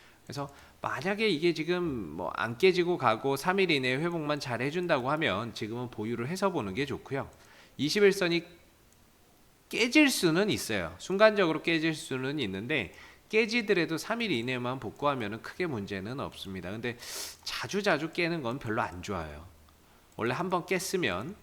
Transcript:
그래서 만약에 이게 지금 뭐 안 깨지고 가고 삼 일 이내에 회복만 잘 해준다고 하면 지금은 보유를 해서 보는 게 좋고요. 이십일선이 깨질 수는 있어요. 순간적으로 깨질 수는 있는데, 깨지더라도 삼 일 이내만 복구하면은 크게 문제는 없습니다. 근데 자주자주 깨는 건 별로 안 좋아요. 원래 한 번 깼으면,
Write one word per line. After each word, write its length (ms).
그래서 240
만약에 480
이게 240
지금 300
뭐 220
안 220
깨지고 380
가고 400
삼 220
일 140
이내에 240
회복만 420
잘 240
해준다고 480
하면 420
지금은 380
보유를 380
해서 220
보는 240
게 120
좋고요. 420
이십일선이 640
깨질 420
수는 380
있어요. 500
순간적으로 640
깨질 320
수는 440
있는데, 540
깨지더라도 640
삼 240
일 100
이내만 480
복구하면은 640
크게 260
문제는 540
없습니다. 500
근데 280
자주자주 680
깨는 300
건 160
별로 240
안 200
좋아요. 440
원래 180
한 160
번 160
깼으면, 760